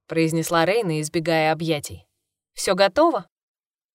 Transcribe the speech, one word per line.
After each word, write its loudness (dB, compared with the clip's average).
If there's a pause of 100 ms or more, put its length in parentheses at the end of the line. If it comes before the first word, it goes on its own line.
произнесла 0
Рейна, 0
избегая 0
объятий. -6 (480)
«Все -2
готово?» 2 (680)